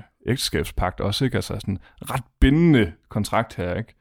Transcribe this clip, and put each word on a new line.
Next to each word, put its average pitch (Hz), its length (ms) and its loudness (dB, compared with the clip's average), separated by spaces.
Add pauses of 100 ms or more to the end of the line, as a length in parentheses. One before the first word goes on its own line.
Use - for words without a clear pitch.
(280)
ægteskabspagt - 720 -4
også, 101 240 -2
ikke? 127 120 -2
Altså - 220 -6
sådan 101 140 -6
en 92 60 -8 (320)
ret 131 120 -6 (180)
bindende 135 500 6 (180)
kontrakt 107 460 -2
her, 87 200 -4
ikke? 107 260 -8